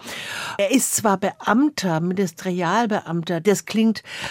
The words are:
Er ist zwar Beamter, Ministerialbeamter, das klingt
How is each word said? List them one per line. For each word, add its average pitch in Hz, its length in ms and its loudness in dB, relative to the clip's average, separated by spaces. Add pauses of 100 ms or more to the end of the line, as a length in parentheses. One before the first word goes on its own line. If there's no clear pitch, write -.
(560)
Er 202 160 2
ist - 240 2
zwar 202 220 2
Beamter, 196 840 0
Ministerialbeamter, 180 1400 -2
das 196 240 2
klingt 220 360 2 (280)